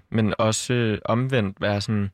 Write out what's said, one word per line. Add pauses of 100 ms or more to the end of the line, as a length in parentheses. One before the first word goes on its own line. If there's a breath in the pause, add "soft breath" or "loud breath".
(120)
men
også,
øh,
omvendt
være
sådan,